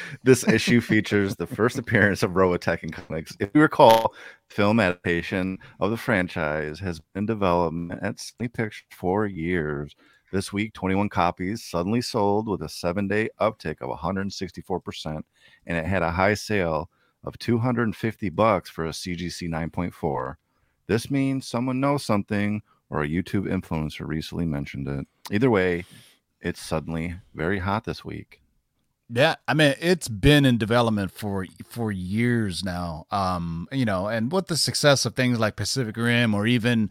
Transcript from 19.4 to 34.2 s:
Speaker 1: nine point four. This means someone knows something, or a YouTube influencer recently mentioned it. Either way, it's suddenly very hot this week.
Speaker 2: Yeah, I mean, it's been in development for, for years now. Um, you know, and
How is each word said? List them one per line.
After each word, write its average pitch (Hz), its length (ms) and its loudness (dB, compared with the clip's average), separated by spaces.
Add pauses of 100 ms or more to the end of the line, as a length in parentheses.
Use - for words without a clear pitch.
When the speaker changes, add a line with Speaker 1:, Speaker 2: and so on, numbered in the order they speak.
Speaker 1:
nine 80 220 -4
point 87 220 -6
four. 67 460 -6 (480)
This 110 240 0
means 135 380 -2
someone 127 320 -2
knows 143 240 0
something, 104 580 -2 (280)
or 76 120 -2
a 76 60 -2
YouTube 92 400 -2
influencer 80 580 -4
recently 80 400 -4
mentioned 71 400 -6
it. 69 180 -6 (280)
Either 113 180 2
way, 92 340 2 (560)
it's 85 200 -6
suddenly 82 560 -4 (180)
very 87 240 -2
hot 98 260 -2
this 78 200 -8
week. - 340 -14 (760)
Speaker 2:
Yeah, 139 200 4 (120)
I 123 60 -2
mean, 147 260 4
it's 175 300 0
been 139 380 6
in 123 100 6
development 110 540 2
for, 98 340 -6 (240)
for 113 240 -4
years 101 720 0
now. 87 460 -6
Um, 90 600 -2
you 135 140 0
know, 98 220 0
and 113 260 -2